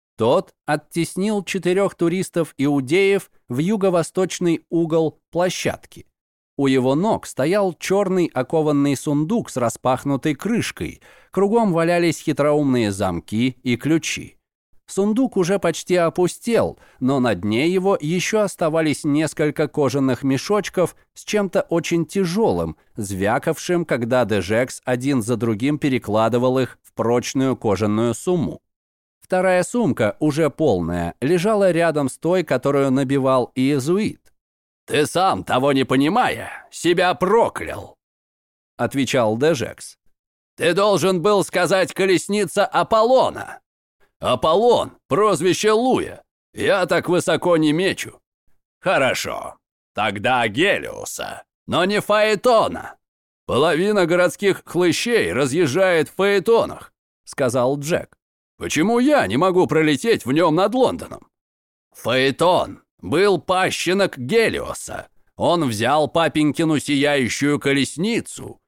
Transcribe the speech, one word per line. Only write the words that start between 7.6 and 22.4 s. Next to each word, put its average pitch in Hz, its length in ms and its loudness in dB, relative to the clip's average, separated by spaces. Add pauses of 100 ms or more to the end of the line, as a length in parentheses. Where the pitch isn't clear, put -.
чёрный 190 600 0
окованный 143 640 0
сундук 156 540 -2
с - 60 -6
распахнутой 131 760 -2
крышкой. - 640 -6 (300)
Кругом 202 420 0
валялись 165 480 0
хитроумные 143 720 2
замки 101 680 -2
и 120 160 0
ключи. - 640 -4 (500)
Сундук 214 480 0
уже 185 220 0
почти 175 360 -2
опустел, 175 840 0 (200)
но 135 200 0
на 120 160 2
дне 107 340 0
его 190 320 2
ещё 175 400 -2
оставались 160 600 -2
несколько 151 640 -2
кожаных 135 560 0
мешочков 170 720 -2 (180)
с - 100 -20
чем-то 202 460 -2
очень 170 380 -2
тяжёлым, 165 680 -2 (220)